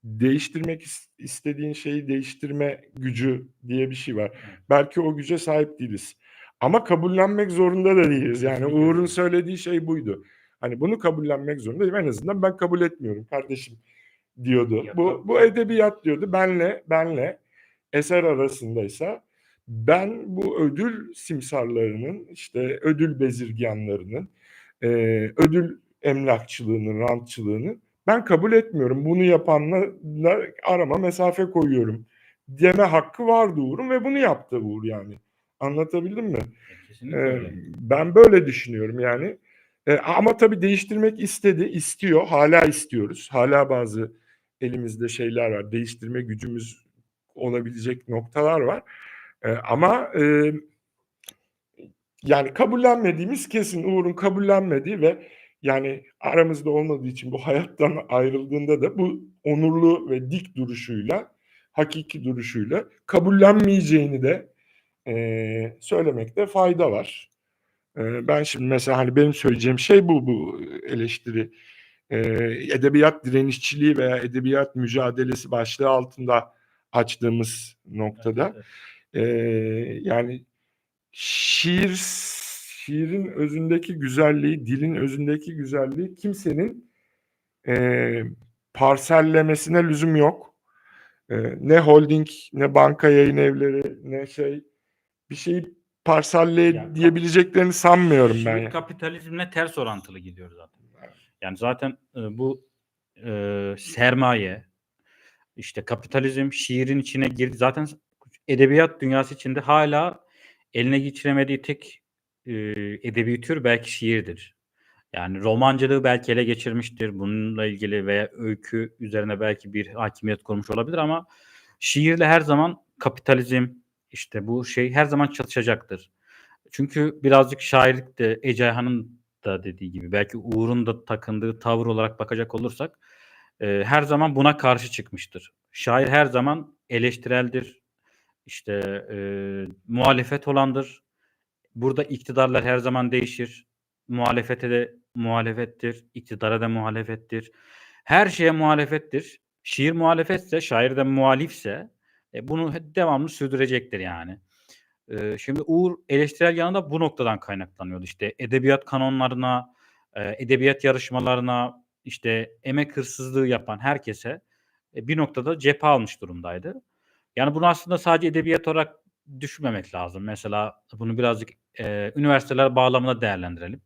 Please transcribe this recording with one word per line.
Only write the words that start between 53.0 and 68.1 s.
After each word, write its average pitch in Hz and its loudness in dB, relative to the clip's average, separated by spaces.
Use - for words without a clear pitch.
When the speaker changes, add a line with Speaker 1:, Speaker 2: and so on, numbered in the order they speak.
Speaker 1:
kesin. 185 -4
Uğur'un 185 0
kabullenmediği 190 0
ve 160 2
yani 135 -2
aramızda 151 2
olmadığı 147 -2
için 127 -10
bu 131 -8
hayattan 147 -2
ayrıldığında 135 0
da 139 -2
bu 185 0
onurlu 160 2
ve 131 -4
dik 180 -8
duruşuyla, 120 -6
hakiki 151 -6
duruşuyla 123 -4
kabullenmeyeceğini 185 4
de, 151 -2
e, 113 -4
söylemekte 156 -2
fayda 175 2
var. - -8
E, 120 -4